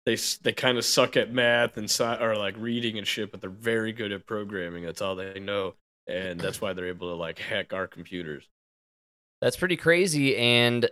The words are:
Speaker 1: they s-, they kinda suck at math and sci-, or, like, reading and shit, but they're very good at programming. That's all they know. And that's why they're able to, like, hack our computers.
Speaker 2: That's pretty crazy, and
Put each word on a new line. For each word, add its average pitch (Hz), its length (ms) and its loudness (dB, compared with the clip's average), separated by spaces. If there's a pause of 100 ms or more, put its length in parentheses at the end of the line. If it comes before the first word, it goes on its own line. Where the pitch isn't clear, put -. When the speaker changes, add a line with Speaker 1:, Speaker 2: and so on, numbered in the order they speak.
Speaker 1:
they 117 80 2
s-, - 240 -2
they 113 140 0
kinda 123 300 2
suck - 340 4
at 113 160 2
math 120 460 2
and 107 100 -6
sci-, 117 320 0
or, 113 160 0
like, 101 220 -4
reading 117 400 -4
and 98 80 -8
shit, 104 240 -4
but 95 100 -14
they're 95 80 -8
very 110 440 -2
good 110 200 -6
at 98 140 -8
programming. 95 580 -6
That's 82 160 -8
all 95 140 -2
they 95 260 -10
know. 98 360 -4 (300)
And 92 320 -6
that's 95 220 -6
why 98 140 -4
they're 90 140 -6
able 90 200 -8
to, 87 60 -6
like, 85 240 -8
hack 101 340 -4
our 95 140 -4
computers. 85 600 -10 (960)
Speaker 2:
That's 123 160 2
pretty 180 220 0
crazy, 160 580 4
and 120 560 6